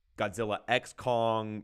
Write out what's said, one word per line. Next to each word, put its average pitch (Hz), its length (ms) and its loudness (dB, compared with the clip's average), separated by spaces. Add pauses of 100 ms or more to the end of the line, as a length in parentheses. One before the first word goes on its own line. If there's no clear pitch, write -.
(180)
Godzilla 104 420 -2 (100)
X 123 240 2
Kong 113 720 0